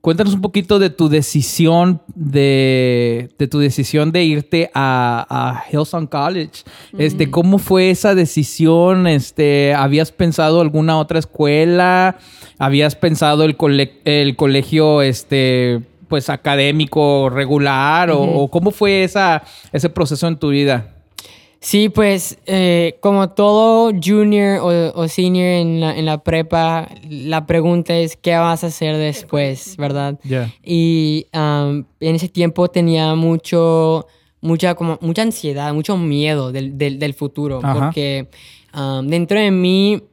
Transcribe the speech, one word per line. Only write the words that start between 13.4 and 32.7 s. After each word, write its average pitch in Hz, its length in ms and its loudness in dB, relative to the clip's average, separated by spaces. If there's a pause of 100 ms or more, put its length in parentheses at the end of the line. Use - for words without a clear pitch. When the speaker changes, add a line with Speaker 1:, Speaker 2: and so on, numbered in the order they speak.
Speaker 1:
el 156 120 0
cole-, 139 480 0
el 143 320 0
colegio, 147 680 2
este, 127 800 0 (280)
pues, 143 220 -4
académico 143 1000 0
regular? 139 800 0
¿O, 147 120 2
Speaker 3:
Ujú. 139 200 0
Speaker 1:
o 139 80 -2
cómo 175 200 0
fue 196 340 0
esa, 180 380 0 (300)
ese 156 160 -2
proceso 160 400 -2
en 165 80 -2
tu 147 140 -2
vida? 139 380 0 (760)
Speaker 3:
Sí, 208 260 2
pues, 196 560 0
eh, 175 540 0
como 196 300 0
todo 220 640 2
junior 202 680 2
o, 175 380 -2
o 165 60 0
senior 180 400 0
en 170 340 0
la, 156 160 -2
en 160 100 -4
la 156 180 -2
prepa, 165 640 -2 (200)
la 151 380 -6
pregunta 170 500 0
es, 165 200 -2
"¿Qué 175 200 -2
vas 165 280 0
a - 20 -6
hacer 156 300 -4
después?", 147 800 -6
¿verdad? 143 480 -6
Speaker 1:
Ya. 131 260 -4 (140)
Speaker 3:
Y, 165 680 -2
um, 147 520 -2 (160)
en 160 160 0
ese 170 120 -4
tiempo 170 380 0
tenía 165 480 0